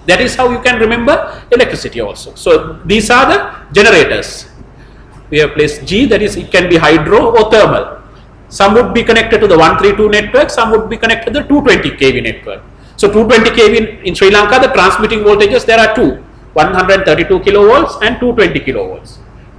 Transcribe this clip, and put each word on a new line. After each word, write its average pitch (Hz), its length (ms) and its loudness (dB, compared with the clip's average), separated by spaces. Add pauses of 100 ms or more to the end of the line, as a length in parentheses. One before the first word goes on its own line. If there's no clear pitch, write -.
That 185 120 0
is 247 160 -4
how 254 140 0
you 240 100 -6
can 247 200 -2
remember 233 720 -2
electricity 123 500 -2
also. 101 320 -10
So - 520 -2
these 214 260 0
are 254 160 4
the - 440 -4
generators. 165 800 0 (800)
We 147 100 -4
have 151 140 0
placed 147 320 -4
G, 220 200 0
that 208 160 0
is, 208 140 -4
it - 160 -12
can 180 180 0
be 170 60 2
hydro 165 640 2
or 214 140 2
thermal. 147 500 0 (480)
Some 202 240 0
would 240 200 2
be 233 100 0
connected 226 360 0
to 208 80 2
the 175 100 4
one 160 200 2
three 196 180 2
two 208 140 0
network, 208 400 0
some 226 220 -2
would 220 180 0
be 226 80 -8
connected 226 360 -4
to 285 80 -4
the - 60 -12
two 285 140 2
twenty 185 300 0
K 131 200 0
V 120 100 -4
network. 110 420 -10 (340)
So 202 160 0
two 214 120 2
twenty 226 260 2
K 220 200 4
V 233 60 0
in, - 300 -6
in 175 80 -6
Sri 196 160 4
Lanka, 208 280 2
the 254 140 0
transmitting 208 460 0
voltages, 208 460 2
there 226 140 2
are 220 160 0
two, 165 280 -2 (300)
one 165 200 0
hundred 190 320 0
thirty-two 185 340 0
kilovolts 208 640 2
and 233 180 -4
two 240 140 -2
twenty 170 260 0
kilovolts. 101 600 -10 (400)